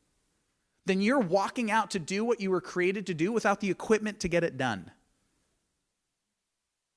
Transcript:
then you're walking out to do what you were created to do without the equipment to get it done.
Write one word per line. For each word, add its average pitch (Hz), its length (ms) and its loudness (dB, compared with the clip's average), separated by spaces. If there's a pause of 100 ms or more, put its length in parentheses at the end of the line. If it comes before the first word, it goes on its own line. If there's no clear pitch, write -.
(880)
then 190 140 2
you're 240 180 4
walking 202 520 0
out 214 200 0
to 202 80 -4
do 185 260 -4
what 233 160 0
you 190 100 -2
were 180 100 2
created 185 460 -2
to 185 80 -4
do 170 180 0
without 208 280 2
the 196 100 0
equipment 208 500 0
to 190 80 -4
get 170 160 2
it 135 120 -2
done. 110 360 -4 (2000)